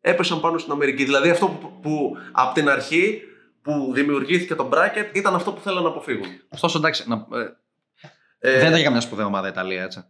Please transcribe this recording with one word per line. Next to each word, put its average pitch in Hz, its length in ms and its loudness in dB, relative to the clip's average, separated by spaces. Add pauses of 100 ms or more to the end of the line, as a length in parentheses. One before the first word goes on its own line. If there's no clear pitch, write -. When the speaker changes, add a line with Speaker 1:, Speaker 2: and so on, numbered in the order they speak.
Speaker 1:
έπεσαν 175 400 0
πάνω 165 180 0
στην 165 140 -6
Αμερική. 139 320 0
Δηλαδή 139 260 4
αυτό 175 180 2
που, - 340 -10
που 151 340 -2 (160)
απ' 127 220 2
την 147 140 2
αρχή 175 540 0 (400)
που 143 320 -2
δημιουργήθηκε 143 600 0
το 135 180 -4
bracket 202 420 2
ήταν 196 200 0
αυτό 175 180 -2
που - 80 -12
θέλανε 185 220 -4
να 165 60 2
αποφύγουν. 107 380 -6 (220)
Speaker 2:
Ωστόσο, - 300 -2
εντάξει, 156 300 -2
να, 113 180 -4 (120)
ε, 117 60 -4 (960)
Speaker 1:
Ε, 127 140 2
Speaker 2:
δεν 131 80 6
ήταν 160 140 6
για 165 100 6
καμιά 123 160 4
σπουδαία 107 260 -4
ομάδα 98 200 -2
η 95 40 -4
Ιταλία, 92 320 -4
έτσι. 95 280 -12